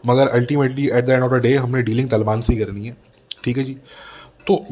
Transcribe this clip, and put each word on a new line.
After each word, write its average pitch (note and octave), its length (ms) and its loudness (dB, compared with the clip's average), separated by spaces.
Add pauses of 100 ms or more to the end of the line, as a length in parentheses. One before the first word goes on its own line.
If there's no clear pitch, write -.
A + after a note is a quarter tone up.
मगर B2 340 4
ultimately C3+ 520 0
at A#2+ 100 2
the B2+ 160 2
end B2+ 100 0
of B2+ 40 0
the B2 100 2
day B2 140 4
हमने B2+ 260 0
dealing A#2 280 -2
तालिबान G#2+ 300 0
से A2+ 120 0
ही A2+ 60 -2
करनी G2+ 280 -6
है, A#2+ 100 -14 (480)
ठीक B2 140 -2
है C3+ 60 -2
जी। C3+ 120 -8 (720)
तो - 260 0